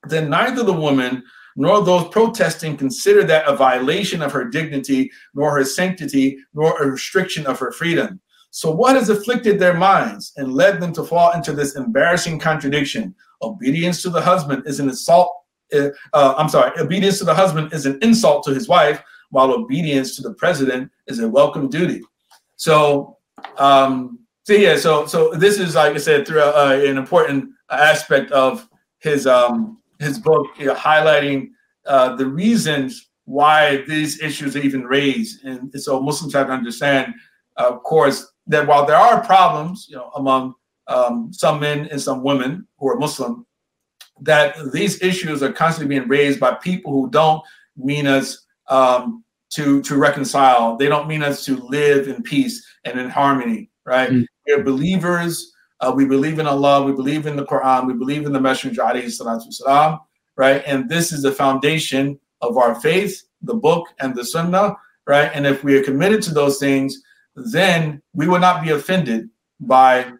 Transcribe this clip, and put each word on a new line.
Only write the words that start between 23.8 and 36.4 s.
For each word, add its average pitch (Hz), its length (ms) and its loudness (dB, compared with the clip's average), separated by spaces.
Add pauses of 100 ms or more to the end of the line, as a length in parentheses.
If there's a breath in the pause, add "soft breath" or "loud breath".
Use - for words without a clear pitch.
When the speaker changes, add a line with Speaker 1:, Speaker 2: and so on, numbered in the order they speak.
Speaker 1:
so 208 100 0
yeah, 185 240 6
so, 156 280 2
so 160 260 0
this 202 280 2
is, 170 160 -4
like 151 180 4
I 151 40 -6
said, 143 300 0
through, 156 140 2
uh, 143 420 4
an 139 140 0
important 139 520 0 (200)
aspect 143 640 2
of 131 360 0 (320)
his, 143 280 -2
um, 120 500 2 (220)
his 143 200 -6
book, 151 280 2 (100)
you 143 80 -8
know, 131 80 0
highlighting, 147 800 2 (340 soft breath)
uh, 127 300 2
the 131 100 -2
reasons 151 840 -2 (140)
why 143 600 2
these 151 320 -4
issues 143 360 -8
are 143 40 -4
even 135 240 -2
raised. 127 600 -2
And 131 340 -12
so 135 220 -4
Muslims 143 320 -6
have 135 140 0